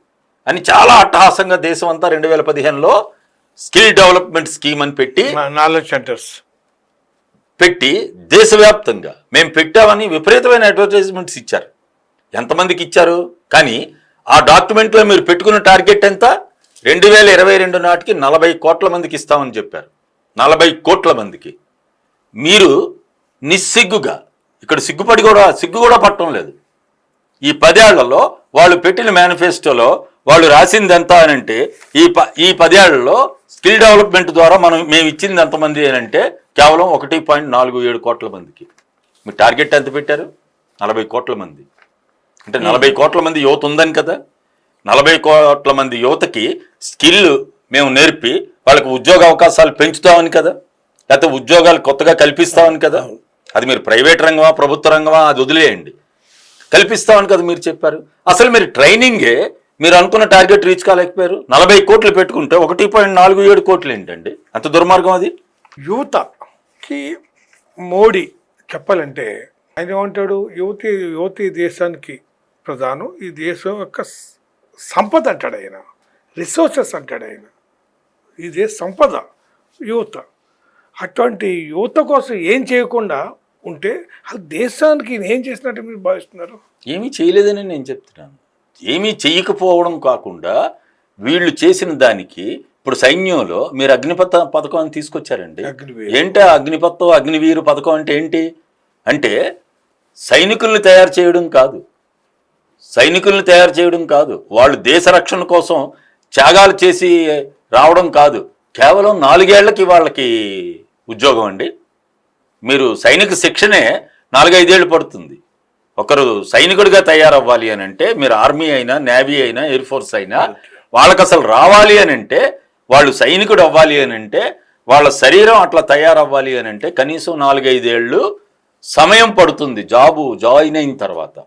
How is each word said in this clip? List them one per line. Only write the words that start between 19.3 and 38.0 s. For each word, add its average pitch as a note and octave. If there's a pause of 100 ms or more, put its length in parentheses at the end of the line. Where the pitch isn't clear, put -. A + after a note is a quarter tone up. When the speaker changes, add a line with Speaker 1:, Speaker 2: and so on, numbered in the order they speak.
Speaker 1:
చెప్పారు. G2+ (520)
నలభై D#3
కోట్ల E3
మందికి G#2 (800)
మీరు E3 (480)
నిస్సిగ్గుగా, F#3+ (400)
ఇక్కడ D3+
సిగ్గుపడి G#3
కూడా, G3+
సిగ్గు F3
కూడా A#3+
పట్టడం F#3
లేదు. F2+ (920)
ఈ D3
పదేళ్లలో E3+ (180)
వాళ్ళు F3
పెట్టిన F#3
మేనిఫెస్టోలో E3+ (200)
వాళ్ళు D#3+
రాసింది F3+
ఎంత E3+
అనంటే, C#3 (220)
ఈ E3+
ప-, D#3+
ఈ F3
పదేళ్లలో E3 (160)
స్కిల్ G#3+
డెవలప్‌మెంట్ G#3
ద్వారా E3
మనం, E3
మేము D#3+
ఇచ్చింది F3+
ఎంతమంది D3+
అనంటే C3+ (180)
కేవలం D#3
ఒకటి D3+
పాయింట్ D3
నాలుగు B2
ఏడు A#2+
కోట్ల A#2